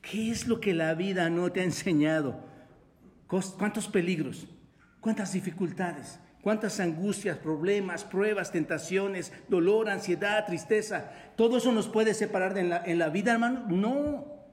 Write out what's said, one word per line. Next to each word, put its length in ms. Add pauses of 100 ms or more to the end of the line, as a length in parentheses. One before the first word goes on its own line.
¿Qué 300
es 160
lo 100
que 160
la 200
vida 360
no 220
te 80
ha 40
enseñado? 760 (880)
Cos-, 280
¿cuántos 300
peligros? 640 (520)
¿Cuántas 320
dificultades? 840 (240)
¿Cuántas 380
angustias, 580
problemas, 640
pruebas, 480
tentaciones, 840 (160)
dolor, 400
ansiedad, 560
tristeza? 680 (240)
¿Todo 220
eso 120
nos 160
puede 280
separar 400
de 80
en 80
la, 140
en 140
la 100
vida, 240
hermano? 360
No. 580 (260)